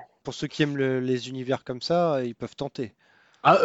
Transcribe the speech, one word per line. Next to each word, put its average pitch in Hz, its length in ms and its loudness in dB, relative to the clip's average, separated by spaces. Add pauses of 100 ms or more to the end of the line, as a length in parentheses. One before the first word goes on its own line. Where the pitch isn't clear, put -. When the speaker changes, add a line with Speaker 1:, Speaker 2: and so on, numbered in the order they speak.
(240)
Speaker 1:
Pour 131 100 -8
ceux 151 140 -6
qui - 160 0
aiment 143 140 -2
le, 131 220 0
les 127 300 -2
univers 127 340 -4
comme 127 180 -10
ça, 165 420 2
ils 120 120 -6
peuvent - 200 -10
tenter. 139 380 -8 (480)
Speaker 2:
Ah, 165 240 6